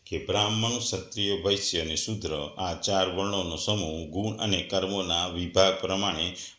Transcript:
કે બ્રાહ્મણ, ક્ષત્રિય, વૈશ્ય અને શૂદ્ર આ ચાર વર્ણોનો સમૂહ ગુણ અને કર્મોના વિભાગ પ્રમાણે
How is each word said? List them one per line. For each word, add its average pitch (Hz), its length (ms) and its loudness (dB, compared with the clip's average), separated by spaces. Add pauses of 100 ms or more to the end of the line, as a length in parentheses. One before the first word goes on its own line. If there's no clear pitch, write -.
કે - 200 -4
બ્રાહ્મણ, 107 520 2
ક્ષત્રિય, 101 540 -2
વૈશ્ય 95 500 2
અને 80 140 -2
શૂદ્ર 78 600 -2
આ 90 160 -2
ચાર 95 360 2
વર્ણોનો 92 460 -2
સમૂહ 82 520 -2
ગુણ 104 300 -2
અને 95 260 0
કર્મોના 92 640 0
વિભાગ 90 540 4
પ્રમાણે 92 540 0 (240)